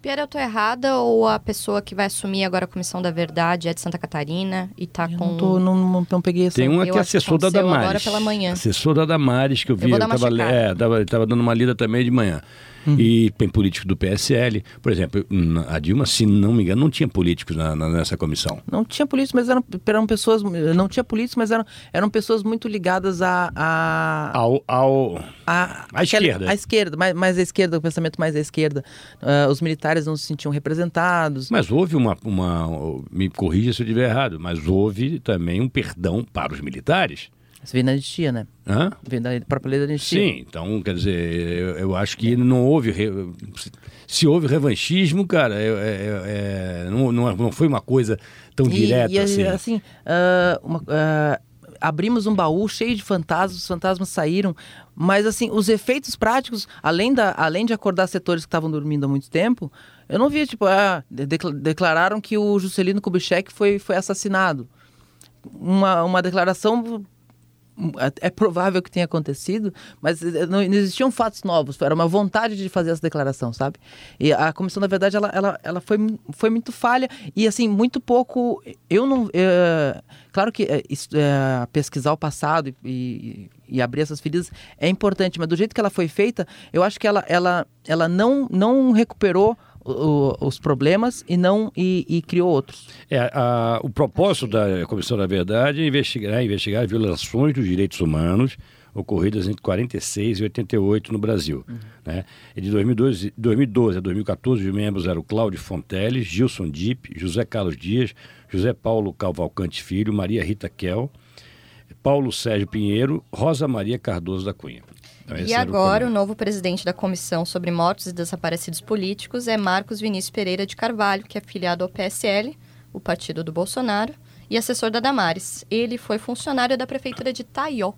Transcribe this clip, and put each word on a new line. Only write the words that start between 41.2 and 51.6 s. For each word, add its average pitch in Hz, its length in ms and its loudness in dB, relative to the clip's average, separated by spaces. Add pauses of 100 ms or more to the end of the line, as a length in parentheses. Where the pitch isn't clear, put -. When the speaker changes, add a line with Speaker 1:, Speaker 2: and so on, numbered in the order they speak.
Speaker 3:
eu, 92 120 -2
eu 92 260 -4
acho 101 200 -2
que 117 200 2
não 123 280 4
houve 131 280 2
re-, 104 180 -2 (460)
se, - 140 -14 (360)
se - 220 0
houve 156 180 4
revanchismo, 160 800 0
cara, 135 300 2
é, 107 100 0
é, 110 40 2
é, 101 1160 -4
é, 92 40 -4
não, 123 200 2
não, 120 260 2
não 110 160 0
foi 160 140 2
uma 143 140 2
coisa 120 360 2 (380)
tão 135 120 4
Speaker 2:
E, 117 40 4
Speaker 3:
direta 113 420 4
Speaker 2:
e, 196 60 2
Speaker 3:
assim. 202 240 2
Speaker 2:
assim, 190 400 -2 (240)
ah, 180 560 2
uma, 165 240 -6
ah, 151 540 0 (400)